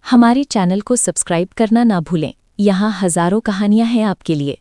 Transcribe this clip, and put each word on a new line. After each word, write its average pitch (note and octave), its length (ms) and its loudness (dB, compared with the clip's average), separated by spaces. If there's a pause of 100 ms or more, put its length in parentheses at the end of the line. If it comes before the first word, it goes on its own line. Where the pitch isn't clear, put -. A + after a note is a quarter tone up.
(120)
हमारे A#3+ 320 4
चैनल F#3 360 -2
को B3 160 -2
सब्सक्राइब F3+ 600 -4
करना A3+ 280 2
ना G3 160 2
भूलें, D#3 340 -4 (260)
यहाँ G3+ 320 2
हजारों F#3 480 0
कहानियां G#3 480 0
हैं A#3 160 0
आपके F3+ 300 -4
लिए। C#3+ 260 -4